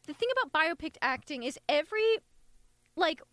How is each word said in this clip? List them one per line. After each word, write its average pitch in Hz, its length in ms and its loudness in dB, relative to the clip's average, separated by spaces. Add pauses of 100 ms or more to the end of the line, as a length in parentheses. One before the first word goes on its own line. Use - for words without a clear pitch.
The 302 60 -8
thing 466 140 -2 (140)
about 277 100 -6
biopic 311 500 -2
acting 262 420 -4
is 247 120 -6 (120)
every, 427 500 2 (760)
like, 160 260 0 (100)